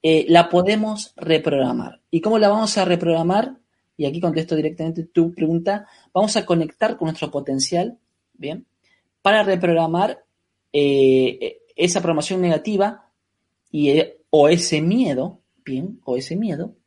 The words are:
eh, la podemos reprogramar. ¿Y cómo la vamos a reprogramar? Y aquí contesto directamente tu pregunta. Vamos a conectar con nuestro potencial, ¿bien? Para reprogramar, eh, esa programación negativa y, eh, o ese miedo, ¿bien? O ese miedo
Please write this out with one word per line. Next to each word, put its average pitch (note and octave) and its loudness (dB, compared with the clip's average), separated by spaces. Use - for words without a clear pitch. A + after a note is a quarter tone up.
eh, D#3+ 4
la E3+ 6
podemos G#3 0
reprogramar. C#3 -2
¿Y E3 0
cómo A3 0
la G#3+ 4
vamos G#3+ 0
a F#3+ 0
reprogramar? F3 0
Y D3 -2
aquí D#3 -4
contesto E3 -2
directamente D#3+ -4
tu E3+ 0
pregunta. E3+ -2
Vamos G#3 0
a G3+ -2
conectar F3 -2
con E3 -4
nuestro D#3+ -8
potencial, C#3+ -4
¿bien? D#3 -14
Para G#3+ 4
reprogramar, F3 0
eh, C3+ 2
esa F3 0
programación E3 -2
negativa F#3+ -2
y, D3 0
eh, - -4
o D3 6
ese E3+ 2
miedo, E3+ -2
¿bien? C#3+ -8
O B2+ -4
ese C3 -8
miedo F3+ -6